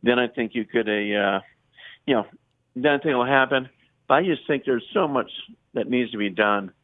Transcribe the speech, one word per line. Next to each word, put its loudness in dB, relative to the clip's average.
then 2
I 0
think -6
you -4
could, -2
uh, 0
you 2
know, 0
then 2
I 0
think -2
it'll 2
happen. 2
But 4
I 4
just -2
think -2
there's 0
so 2
much -2
that -4
needs 0
to -10
be -2
done. 0